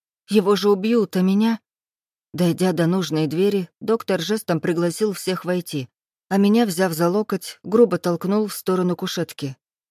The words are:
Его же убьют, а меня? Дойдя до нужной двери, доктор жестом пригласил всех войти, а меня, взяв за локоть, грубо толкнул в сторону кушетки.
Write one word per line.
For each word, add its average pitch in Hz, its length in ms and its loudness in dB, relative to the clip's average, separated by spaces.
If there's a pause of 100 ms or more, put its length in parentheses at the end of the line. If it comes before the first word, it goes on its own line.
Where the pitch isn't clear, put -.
(280)
Его 202 280 4
же 196 120 0
убьют, 208 480 2
а 185 40 2
меня? 208 400 2 (720)
Дойдя 175 400 0
до 165 160 0
нужной 156 400 0
двери, 190 400 0 (100)
доктор 202 420 -2
жестом 170 400 -2
пригласил 175 520 -2
всех 180 320 -6
войти, 170 440 -6 (400)
а 196 100 0
меня, 214 280 4
взяв 180 260 -2
за 165 160 0
локоть, 202 540 -4
грубо 190 360 4
толкнул 196 500 -2
в - 60 -10
сторону 180 420 0
кушетки. 160 600 -8 (340)